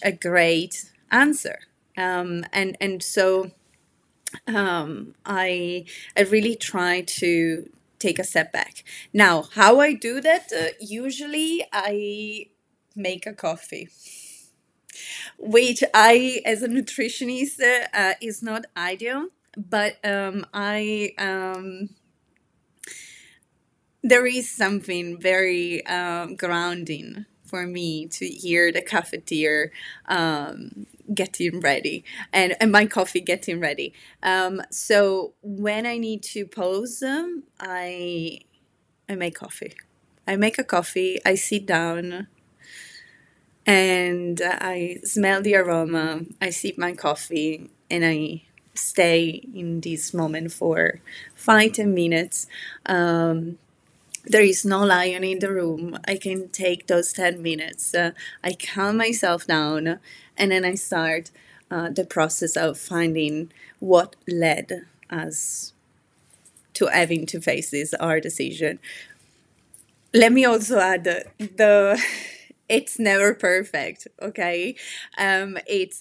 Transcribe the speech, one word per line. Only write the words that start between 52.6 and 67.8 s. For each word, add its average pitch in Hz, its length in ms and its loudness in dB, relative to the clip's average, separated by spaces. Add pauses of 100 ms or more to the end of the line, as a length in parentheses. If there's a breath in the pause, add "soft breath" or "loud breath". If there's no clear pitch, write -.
Um, 165 720 2 (680)
there 214 160 6
is 190 220 4
no 196 220 2
lion 185 360 4
in 190 180 -2
the 196 120 -2
room. 170 540 -4
I 190 100 -2
can 190 320 -6
take 180 380 -2
those 175 260 2
ten 175 300 0
minutes. 160 520 -6
Uh, 170 180 2 (300 loud breath)
I 180 120 -4
calm 202 420 -2
myself 220 500 0
down, 156 540 0 (360 loud breath)
and 196 140 2
then 185 140 2
I 185 100 0
start, 165 560 -4 (400 soft breath)
uh, 170 200 -4
the 175 140 -2
process 160 520 0
of 160 220 0
finding 160 720 -2 (280 loud breath)
what 185 360 4 (100)
led 175 600 -2 (240)
us 160 640 -8 (1000)
to - 140 0
having 170 400 0
to 170 140 -8
face 160 300 -4
this 143 300 -4